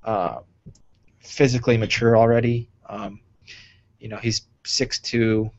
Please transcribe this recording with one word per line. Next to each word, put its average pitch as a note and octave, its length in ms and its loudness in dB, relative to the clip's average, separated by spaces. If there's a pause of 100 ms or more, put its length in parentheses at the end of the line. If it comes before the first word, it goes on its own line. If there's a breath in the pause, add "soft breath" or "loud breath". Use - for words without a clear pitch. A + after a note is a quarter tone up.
uh, F2 360 -4 (800)
physically B2 560 2
mature A2+ 400 2
already. A#2 520 2 (200)
Um, G#2 320 -14 (800 loud breath)
you A2+ 100 -16
know, G#2+ 80 -10
he's A2 260 -4 (220)
six - 340 -4
two A2 600 -2